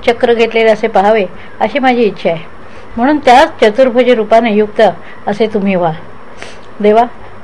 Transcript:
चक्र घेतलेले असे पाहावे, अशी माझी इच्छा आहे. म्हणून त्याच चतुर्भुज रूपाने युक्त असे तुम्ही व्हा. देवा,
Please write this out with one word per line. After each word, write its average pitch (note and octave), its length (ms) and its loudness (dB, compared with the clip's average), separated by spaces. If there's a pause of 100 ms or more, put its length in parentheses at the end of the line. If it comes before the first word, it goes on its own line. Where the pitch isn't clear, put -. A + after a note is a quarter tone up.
चक्र A#3 280 2
घेतलेले A3+ 360 2
असे G#3 160 0
पाहावे, G#3 400 2 (340)
अशी A3 180 -2
माझी B3 240 2
इच्छा F#3+ 280 -2
आहे. E3 240 -8 (420)
म्हणून C#4 220 0
त्याच C#4 460 4
चतुर्भुज A#3+ 460 2
रूपाने A3+ 420 2
युक्त G#3+ 300 2 (440)
असे G#3 280 0
तुम्ही G3 200 0
व्हा. F3 180 0 (880)
देवा, G#3+ 220 4 (420)